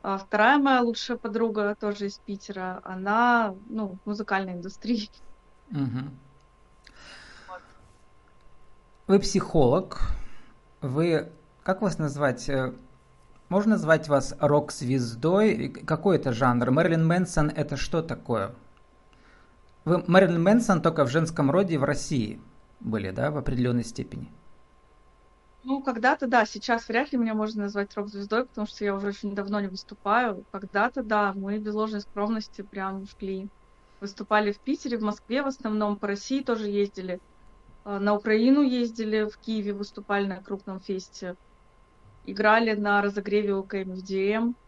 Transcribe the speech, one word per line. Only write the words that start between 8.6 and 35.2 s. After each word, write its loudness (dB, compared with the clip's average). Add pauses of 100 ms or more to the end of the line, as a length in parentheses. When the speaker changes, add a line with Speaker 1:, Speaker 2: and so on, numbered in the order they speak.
Speaker 2:
Вы 6
психолог. 2 (840)
Вы, 0 (340)
как -2
вас 0
назвать, 0
э, 0 (760)
можно 4
назвать 4
вас 2
рок-звездой? 2
И -2
к-, -12
какой 2
это 0
жанр? 2
Мэрилин 4
Мэнсон — 2
это -4
что -2
такое? -4 (1300)
Вы 2
Мэрилин 6
Мэнсон 4
только 2
в -2
женском 2
роде 2
и 0
в 2
России -2 (380)
были, -4
да, -2
в -4
определённой 0
степени? -10 (1400)
Speaker 1:
Ну, -2
когда-то 2
да, 4
сейчас -4
вряд -2
ли -2
меня 0
можно -2
назвать -6
рок-звездой, -4
потому -6
что -10
я 0
уже -4
очень -8
давно -4
не -4
выступаю. -2
Когда-то -2
да, 0
мы -4
без -6
ложной -2
скромности -6
прям -8
шли. -8 (520)
Выступали 0
в -8
Питере, -4
в -2
Москве -2